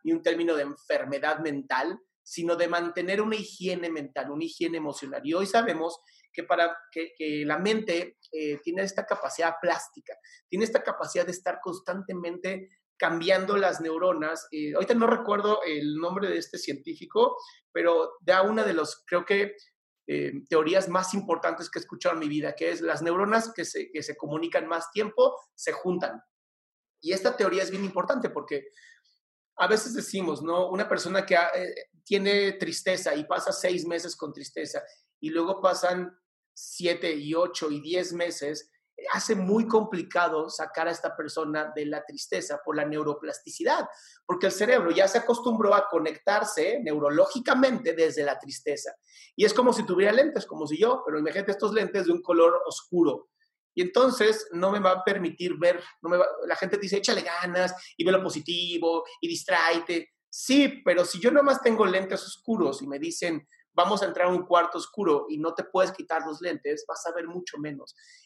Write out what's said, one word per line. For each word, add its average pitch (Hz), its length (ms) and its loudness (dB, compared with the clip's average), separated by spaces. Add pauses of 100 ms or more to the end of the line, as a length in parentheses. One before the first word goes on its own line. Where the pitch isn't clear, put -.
ni 160 80 2
un 165 100 0
término 165 320 2
de 143 80 0
enfermedad 143 800 -2
mental, 143 580 -4 (240)
sino 170 320 -2
de 170 140 2
mantener 175 520 -2
una 220 140 0
higiene 180 560 -4
mental, 139 400 -8
una 156 140 -6
higiene 165 320 -4
emocional. 139 480 -8
Y 151 100 -2
hoy 190 120 0
sabemos 175 520 0 (340)
que, 170 120 -8
para, 170 320 2 (160)
que, 165 240 -8
que 151 280 -4
la 151 140 -2
mente, 180 600 -2 (120)
eh, 147 320 -4
tiene 180 200 -4
esta 196 240 -4
capacidad 165 540 -2
plástica, - 540 -4 (340)
tiene 214 160 0
esta 226 200 0
capacidad 175 400 -2
de 180 80 -6
estar 180 280 -6
constantemente 185 1080 -8 (280)
cambiando 185 600 0
las 185 240 2
neuronas. 160 720 -2
Eh, 151 220 -6
ahorita 190 200 2
no 226 140 4
recuerdo 208 560 2
el 151 320 -2
nombre 185 320 -4
de 170 100 -2
este - 200 -10
científico, 165 800 -2 (360)
pero 170 480 2
da 185 220 4
una 214 200 2
de 196 120 0
los, 156 320 -4
creo 175 180 0
que, 202 320 0 (540)
eh, 143 220 -2 (160)
teorías 170 400 2
más 185 240 -2
importantes 170 580 -2
que - 80 -8
he 160 40 -10
escuchado 175 320 -2
en 165 60 -6
mi 151 80 -4
vida, 147 260 -4
que 165 160 -2
es 170 100 -6
las 160 220 -2
neuronas 208 500 0
que 160 140 -8
se, - 260 -8
que 151 100 -8
se 147 140 -10
comunican 160 500 -4
más 165 240 -6
tiempo 220 460 0 (180)
se - 180 -6
juntan. 180 500 -4 (800)
Y 165 120 -4
esta 190 240 0
teoría 190 260 2
es 180 80 -4
bien 196 140 -4
importante 190 460 -4
porque 147 380 -8 (920)
a 180 80 4
veces 220 280 0
decimos, 165 480 -4
¿no? 175 260 0
Una 196 200 -4
persona 190 380 -2
que 180 100 4
ha, 170 120 4
eh, - 420 -6 (140)
tiene 196 480 2
tristeza 170 640 -2
y 151 100 -4
pasa 180 280 -2
seis 180 340 -2
meses 170 300 -6
con 151 160 -10
tristeza 147 500 -10 (380)
y 156 100 -6
luego 170 300 0
pasan 180 560 0 (380)
siete 175 600 -4
y 147 200 -6
ocho 170 360 -2
y 147 100 -4
diez 175 320 -4
meses, 170 580 -6 (260)
eh, - 60 -16 (100)
hace 214 220 0
muy 202 320 2
complicado 170 840 2
sacar 160 400 -4
a 170 40 -2
esta 165 240 -6
persona 151 580 -4
de 147 120 -4
la 147 180 -6
tristeza 147 600 -6
por 156 120 -2
la 151 80 0
neuroplasticidad, 151 1040 -2 (380)
porque 180 220 0
el 180 60 2
cerebro 208 380 4
ya 185 180 6
se 240 100 4
acostumbró 220 560 2
a 196 140 4
conectarse 196 920 0
neurológicamente 175 1120 2
desde 156 300 2
la 139 140 0
tristeza. 139 540 -6 (440)
Y 135 80 4
es 143 100 8
como 247 180 6
si 208 120 2
tuviera 196 280 4
lentes, 269 340 4
como - 200 -8
si 151 120 -2
yo, 240 260 4
pero 151 140 -2
imagínate 180 340 -2
estos 196 200 -2
lentes 196 340 0
de 170 60 4
un 170 100 0
color 170 440 6
oscuro. 160 640 0 (440)
Y 180 80 0
entonces 214 680 4
no 175 220 0
me 208 80 0
va 185 100 6
a 185 140 2
permitir 165 520 -2
ver, 175 240 4 (220)
no 165 60 -6
me 175 80 2
va, 180 100 6 (220)
la 175 80 0
gente 190 200 -2
te 202 60 -2
dice, 196 140 -2
"Échale 202 260 0
ganas 180 500 -2 (240)
y 170 80 0
ve 180 60 4
lo 190 100 6
positivo 170 840 -2 (160)
y 170 80 -4
distráete". 170 880 0 (140)
Sí, - 560 2
pero 175 200 4
si 180 160 -6
yo 240 100 6
nomás 277 320 4
tengo 220 240 4
lentes 190 400 0
oscuros 165 560 -2
y 135 60 -10
me 139 100 -6
dicen, 165 480 -4 (260)
"Vamos 196 300 4
a 190 40 2
entrar 175 200 2
a 180 40 4
un 180 160 0
cuarto 170 320 4
oscuro 160 500 0
y 151 100 -4
no 165 160 -2
te - 80 -4
puedes 185 300 2
quitar 160 340 -4
los 156 140 -8
lentes", 151 480 -4
vas 165 180 -8
a 170 60 -6
ver 170 160 -6
mucho 180 300 -10
menos. 147 360 -10 (320)